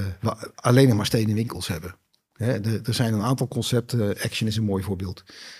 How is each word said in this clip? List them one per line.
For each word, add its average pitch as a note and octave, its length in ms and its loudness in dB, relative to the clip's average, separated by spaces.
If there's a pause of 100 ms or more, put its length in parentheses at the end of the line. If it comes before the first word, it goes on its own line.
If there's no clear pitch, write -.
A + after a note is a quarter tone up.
(200)
we - 340 -6
alleen B2+ 340 6
nog A2+ 80 6
maar G2+ 100 0
stenen A2 280 0
winkels G#2+ 340 -4
hebben. F2 260 -6 (380)
Hè, A2+ 280 -2
de, A2 240 -2
er A#2+ 100 -2
zijn A2+ 200 0
een G#2 80 0
aantal B2+ 260 0
concepten, A2+ 720 0
Action - 260 -2
is A2 80 -2
een A2 80 0
mooi G2 180 0
voorbeeld, F#2 420 -6 (360)